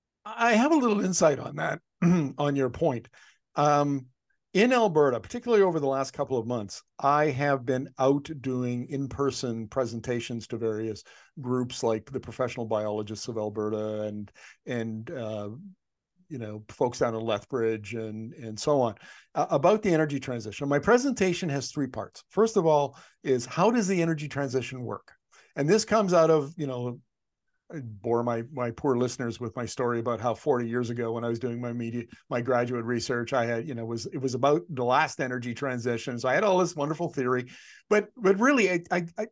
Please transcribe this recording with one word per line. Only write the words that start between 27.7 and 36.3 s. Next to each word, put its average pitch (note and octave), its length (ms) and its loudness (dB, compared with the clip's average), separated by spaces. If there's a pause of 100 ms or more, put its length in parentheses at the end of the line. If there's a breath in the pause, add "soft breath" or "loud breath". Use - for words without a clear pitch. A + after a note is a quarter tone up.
I D#3+ 80 -10
bore A#2 420 -2
my, A#2 280 -2
my B2 200 -4
poor B2+ 260 0
listeners A#2+ 420 -2
with A#2 160 -8
my A#2+ 100 -6
story A#2+ 340 -2
about A2+ 200 -2
how A#2 140 0
forty B2 340 0
years A#2+ 220 -2
ago, A#2 220 -4
when A#2 120 -4
I A#2 60 -2
was A#2 100 -2
doing A#2+ 220 -6
my A#2+ 100 -6
media, A#2 320 -6 (260 loud breath)
my B2 120 -2
graduate A#2+ 440 0
research, A#2+ 480 -2
I A#2+ 120 2
had, A#2 220 -4
you C#3+ 60 -6
know, A#2 120 -8
was, A#2 220 -6
it D3+ 100 -8
was C3 180 -2
about C#3+ 340 4
the B2+ 140 -4
last C#3 360 2
energy B2 340 -4
transition. A#2+ 640 -4
So B2+ 100 -2
I B2+ 40 2